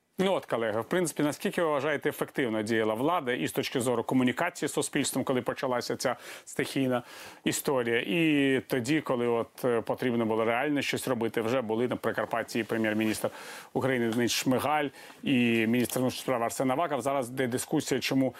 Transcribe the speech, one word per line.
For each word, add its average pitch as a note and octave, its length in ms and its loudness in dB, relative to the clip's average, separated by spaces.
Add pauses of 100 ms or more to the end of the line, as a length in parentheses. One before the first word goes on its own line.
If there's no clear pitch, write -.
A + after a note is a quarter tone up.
(180)
Ну F#3 140 2
от, D3+ 140 -2
колеги, A2+ 340 0
в A2+ 40 -2
принципі, F3 380 0
наскільки D#3+ 400 -2
ви D#3+ 60 2
вважаєте, D3 400 0
ефективно A#2+ 540 -2
діяла A2 320 2
влада C#3 380 0
і D3 140 -2
з - 60 -4
точки C3+ 280 -2
зору A#2 240 2
комунікації C3 640 2
з - 40 -6
суспільством, C3+ 520 -2
коли B2+ 180 0
почалася B2 540 -2
ця B2 200 -2 (280)
стихійна B2+ 580 -2 (420)
історія, B2 560 0
і D3 600 2
тоді, C#3 400 0
коли A#2+ 260 0
от, A#2 380 -2
е, A#2+ 160 2
потрібно A#2 460 0
було A2 180 2
реально C3+ 380 0
щось - 260 -2
робити, A#2 320 0
вже A#2 200 0
були A2+ 280 0
на A2+ 80 -2
Прикарпатті A2+ 640 -2
і A2+ 60 0
прем'єр-міністр A2 640 0 (420)
України B2 360 0
Денис A2+ 240 0
Шмигаль, C3+ 560 0 (340)
і A#2+ 440 2
міністр A#2+ 340 2
внутрішніх B2 220 -2
справ B2 200 0
Арсен B2+ 280 0
Аваков. C#3+ 320 0
Зараз C3+ 260 0
йде B2+ 180 -2
дискусія, B2+ 540 0
чому, C3 400 2